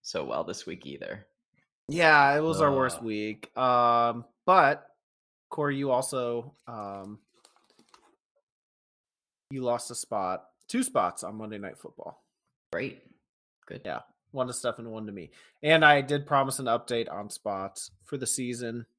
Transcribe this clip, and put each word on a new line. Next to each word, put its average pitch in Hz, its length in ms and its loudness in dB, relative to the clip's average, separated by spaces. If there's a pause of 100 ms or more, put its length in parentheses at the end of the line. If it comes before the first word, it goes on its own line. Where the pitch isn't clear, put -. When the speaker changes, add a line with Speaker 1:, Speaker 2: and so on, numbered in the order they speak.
Speaker 1:
so 80 200 -6
well 65 200 -4
this - 240 -8
week 87 180 -12
either. 69 400 -12 (640)
Speaker 2:
Yeah, 147 480 6
it - 40 2
was 160 200 0
our 147 120 6
worst 131 260 0
Speaker 3:
Ugh. 120 60 -12
Speaker 2:
week. 107 520 -6
Um, 120 680 2 (220)
but 175 400 6 (640)
Corey, 143 280 -2
you 139 140 -2
also, 123 640 -2 (140)
um, 101 500 -12 (2250)
you 131 140 -6
lost 120 280 0
a 120 40 -10
spot, 92 500 -4 (240)
two 254 140 0
spots - 400 0
on 104 120 -10
Monday 107 220 -12
Night 98 200 -12
Football. - 460 -18 (480)
Speaker 1:
Great. - 300 -6 (640)
Good. - 180 -14
Speaker 2:
Yeah. 80 160 -6 (320)
One 127 160 -4
to 123 60 -10
Stefan, 117 380 -6
one 110 160 -10
to 104 40 -10
me. 90 200 -14 (320)
And 156 200 6
I 147 180 10
did 143 260 -2
promise 135 320 0
an 131 80 -4
update 117 440 -2
on 101 180 -10
spots 98 640 -8 (140)
for - 120 -10
the 127 100 -6
season. 120 580 -6 (140)